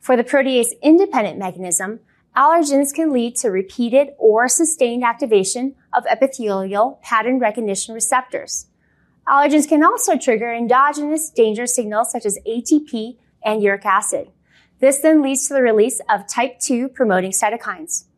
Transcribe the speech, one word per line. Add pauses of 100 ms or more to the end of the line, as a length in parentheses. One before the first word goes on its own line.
For
the
protease-independent
mechanism, (360)
allergens
can
lead
to
repeated
or
sustained
activation (180)
of
epithelial
pattern
recognition
receptors. (600)
Allergens
can
also
trigger
endogenous
danger
signals
such
as
A
T
P (260)
and
uric
acid. (500)
This
then
leads
to
the
release
of
type
two
promoting
cytokines. (140)